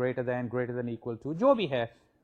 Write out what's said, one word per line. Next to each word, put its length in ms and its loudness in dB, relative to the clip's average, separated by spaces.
greater 280 0
than، 260 -2
greater 240 -2
than 140 -4
equal 240 -6
to 220 -6
جو 160 6
بھی 160 0
ہے، 140 0